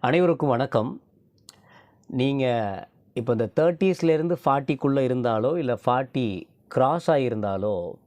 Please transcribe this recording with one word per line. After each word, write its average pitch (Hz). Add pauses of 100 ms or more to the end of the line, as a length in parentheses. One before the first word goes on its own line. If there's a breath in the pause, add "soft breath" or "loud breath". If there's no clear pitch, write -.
அனைவருக்கும் 156
வணக்கம். 127 (1040 soft breath)
நீங்க 135 (680)
இப்ப 120
இந்த 113
தேர்ட்டீஸ்லேருந்து 170
ஃபார்ட்டிக்குள்ள 139
இருந்தாலோ, 127
இல்ல 127
ஃபார்ட்டி 123 (260)
கிராஸ் 147
ஆகியிருந்தாலோ 104 (160)